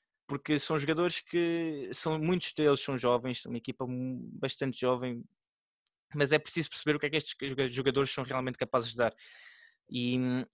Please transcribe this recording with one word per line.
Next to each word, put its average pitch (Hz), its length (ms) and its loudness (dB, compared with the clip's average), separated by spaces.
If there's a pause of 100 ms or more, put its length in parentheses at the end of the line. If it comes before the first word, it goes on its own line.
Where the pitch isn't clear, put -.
(280)
Porque 143 320 0
são 160 180 0
jogadores 160 440 0
que, 165 720 -2
são, 156 260 0
muitos 170 320 0
deles 147 300 4
são 135 160 -2
jovens, 120 480 2
uma 120 120 -6
equipa 123 300 -6
mu-, 127 460 -6
bastante 135 440 -4
jovem, 127 460 0 (880)
mas 147 200 2
é 151 60 8
preciso 151 300 -4
perceber 147 280 0
o - 20 -8
que 147 60 -2
é 143 40 0
que 151 60 0
estes - 180 -2 (140)
joga-, 135 220 0
jogadores 131 420 0
são 135 140 -4
realmente 131 320 -4
capazes 120 320 0
de 113 80 -10
dar. 117 180 2 (760)
E, 123 280 0 (360)